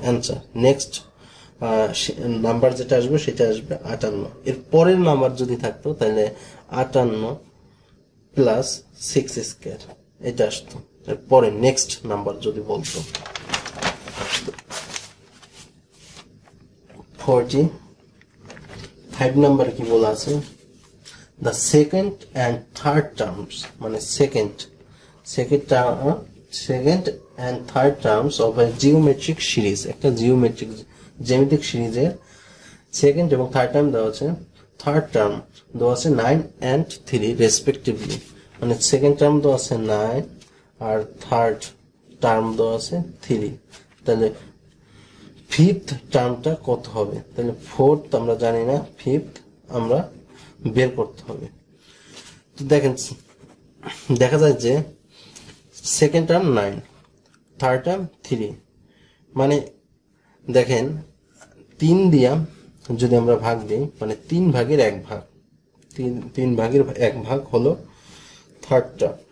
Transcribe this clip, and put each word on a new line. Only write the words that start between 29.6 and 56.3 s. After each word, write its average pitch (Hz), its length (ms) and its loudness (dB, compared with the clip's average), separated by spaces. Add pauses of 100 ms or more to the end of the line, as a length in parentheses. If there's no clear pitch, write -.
একটা - 200 0
জিওমেট্রিক, 117 600 2 (540)
জ্যামিতিক 135 420 2
সিরিজের 120 460 -2 (800)
সেকেন্ড 143 420 4
এবং 127 200 0
থার্ড 127 200 2
টার্ম 143 180 4
দেওয়া 110 180 0
আছে, 135 200 -4 (500)
থার্ড 151 320 0
টার্ম 107 300 0 (360)
দেওয়া 120 160 2
আছে 139 160 -2
নাইন 131 320 2 (200)
and 135 220 0 (220)
থ্রি 113 300 -2
respectively, 107 760 0 (500)
মানে 120 140 0
সেকেন্ড 143 420 2
টার্ম 147 220 4
দেওয়া 143 160 4
আছে 127 220 -2
নাইন 110 460 -2 (560)
আর 110 240 -2 (180)
থার্ড 117 360 0 (640)
টার্ম 110 340 2
দেওয়া 113 200 0
আছে 170 260 -6 (200)
থ্রি। 107 360 -4 (480)
তাহলে 110 280 2 (1160)
ফিফথ - 440 2 (180)
টার্মটা 123 520 -2
কত 120 240 -4
হবে? 107 280 -6 (200)
তাহলে 120 180 -4 (160)
ফোর্থ 147 460 2
আমরা 117 200 0
জানি 113 300 0
না, 139 200 -2 (120)
ফিফথ - 420 -4 (320)
আমরা 123 400 -2 (560)
বের 123 240 2
করতে - 400 -8
হবে। - 140 -14 (1120)
তো 143 80 -10
দেখেন, 135 300 4 (1200)
দেখা 127 220 4
যায় 151 160 6
যে 123 300 0 (1000)
সেকেন্ড 160 440 2
টার্ম 170 260 2